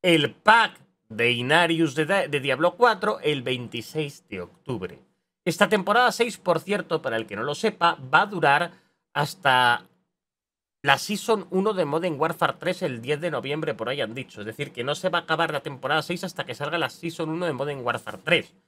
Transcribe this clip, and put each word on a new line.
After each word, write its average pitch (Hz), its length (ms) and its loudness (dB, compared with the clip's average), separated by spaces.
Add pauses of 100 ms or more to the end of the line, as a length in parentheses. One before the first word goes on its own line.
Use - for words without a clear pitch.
El 156 320 4
pack 220 460 4 (300)
de 117 200 2
Inarius 156 640 2
de, 151 120 0
de 147 340 0
Diablo 139 380 0
cuatro 214 420 2
el 147 220 -2
veintiséis 127 880 -6
de 98 100 -8
octubre. 90 580 -10 (460)
Esta 180 240 2
temporada 214 460 2
seis, 240 240 -2
por - 240 0
cierto, 190 400 -4
para 117 160 -4
el 113 100 -4
que 101 80 -10
no 107 80 -4
lo 143 100 -4
sepa, 170 440 0 (160)
va 165 80 6
a 208 60 0
durar 170 440 2 (420)
hasta 127 760 2 (920)
la 139 160 4
Season 202 520 -2
uno 196 240 0
de 185 100 0
Modern 156 340 -2
Warfare 156 360 0
tres 180 280 -4
el 131 200 -4
diez 143 180 -4
de 170 100 -4
noviembre, 147 440 -4
por 113 160 -6
ahí 139 100 -4
han 113 160 -4
dicho. - 240 -12
Es 104 60 -10
decir, 110 260 -8
que 120 140 -8
no 147 100 -2
se 180 140 0
va 175 80 0
a 170 60 2
acabar 160 280 4
la 147 80 -2
temporada 139 420 -2
seis 175 220 -6
hasta 160 220 -6
que 120 100 -10
salga 147 220 -4
la 143 120 0
Season 165 380 -6
uno 170 180 -4
de 165 60 0
Modern 139 320 -4
Warfare 117 400 -4
tres. 160 300 0 (140)